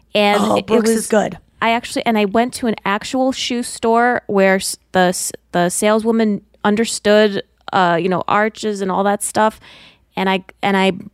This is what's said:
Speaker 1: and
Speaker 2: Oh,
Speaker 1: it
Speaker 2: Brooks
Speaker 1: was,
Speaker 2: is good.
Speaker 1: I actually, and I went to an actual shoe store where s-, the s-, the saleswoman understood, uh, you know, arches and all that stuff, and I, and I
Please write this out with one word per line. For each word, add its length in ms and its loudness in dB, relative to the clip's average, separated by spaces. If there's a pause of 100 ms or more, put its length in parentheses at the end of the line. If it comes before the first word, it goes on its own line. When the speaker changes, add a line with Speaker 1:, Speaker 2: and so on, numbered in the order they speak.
(140)
Speaker 1:
and 280 4
Speaker 2:
Oh, 140 2
Speaker 1:
it 100 -2
Speaker 2:
Brooks 240 2
Speaker 1:
was, 80 2
Speaker 2:
is 80 -6
good. 320 0 (240)
Speaker 1:
I 80 2
actually, 340 -4
and 140 0
I 80 2
went 280 0
to 120 -6
an 80 0 (100)
actual 480 -2
shoe 300 -6
store 640 0
where 300 2
s-, 200 -6 (160)
the 60 2 (180)
s-, 160 -8 (200)
the 180 0
saleswoman 720 0 (200)
understood, 800 2 (300)
uh, 260 2
you 120 -2
know, 180 -2
arches 540 -2
and 100 -4
all 120 0
that 180 0
stuff, 380 -2 (540)
and 140 -2
I, 160 -2 (180)
and 140 0
I 160 2 (220)